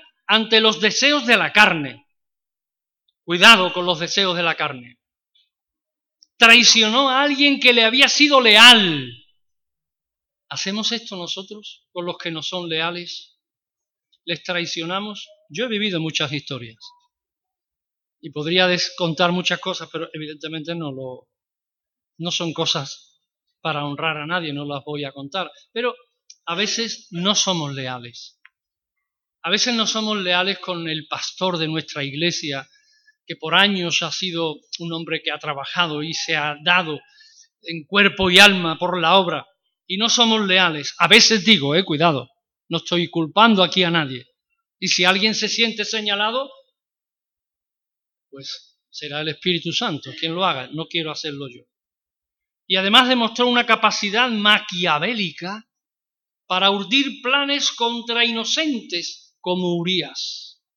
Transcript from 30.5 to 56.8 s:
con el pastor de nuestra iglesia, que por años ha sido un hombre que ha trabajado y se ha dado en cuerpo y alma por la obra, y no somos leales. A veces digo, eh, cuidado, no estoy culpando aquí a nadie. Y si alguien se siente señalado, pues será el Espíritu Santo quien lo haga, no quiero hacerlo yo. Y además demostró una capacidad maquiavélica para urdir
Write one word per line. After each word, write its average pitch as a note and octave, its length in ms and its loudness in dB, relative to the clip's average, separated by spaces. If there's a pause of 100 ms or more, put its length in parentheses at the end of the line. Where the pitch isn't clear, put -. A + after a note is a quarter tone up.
con E3+ 300 -6
el D#3 180 -6
pastor F3 520 -4
de D#3+ 100 -2
nuestra D#3 340 -6
iglesia, C#3+ 680 -4 (600)
que - 80 -12
por D#3+ 180 -2
años F#3 480 2
ha D#3+ 80 -6
sido E3 460 -4 (240)
un E3+ 120 -8
hombre D#3+ 300 -6
que D#3 80 -6
ha D3 80 -4
trabajado D3+ 640 -4
y D#3+ 120 -6
se - 200 -4
ha D3 300 -2
dado F3 340 0 (640)
en E3 220 -10
cuerpo F#3+ 440 2
y F3+ 120 8
alma F#3 360 6
por F3 240 -2
la E3 160 4
obra, E3+ 300 0 (400)
y F#3+ 120 -6
no A3+ 100 0
somos A3 400 2
leales. F3 500 0
A - 80 4
veces A3 380 6
digo, D3+ 320 4
eh, F#3+ 80 2
cuidado, D3+ 440 0 (400)
no E3+ 100 -2
estoy F3 300 -2
culpando F#3+ 540 4
aquí F3+ 220 2
a E3+ 60 2
nadie. C3+ 360 -2 (520)
Y F#3 100 -4
si - 160 0
alguien G3 300 2
se G#3+ 140 -4
siente G#3+ 360 -2
señalado, G#3+ 640 -4 (1800)
pues - 480 -16 (120)
será D3 300 -10
el D#3 80 -4
Espíritu E3+ 440 -2
Santo D3 460 -4
quien E3 160 -4
lo F3+ 100 -2
haga, C3+ 280 -2
no D#3 140 -6
quiero D#3+ 240 -4
hacerlo C#3+ 380 -8
yo. B2 140 -20 (1040)
Y F#3 100 0
además G#3+ 320 4
demostró A#3+ 380 0
una A#3+ 180 2
capacidad A3 640 0
maquiavélica G3+ 1400 -2 (800)
para F#3+ 240 2
urdir G#3 520 0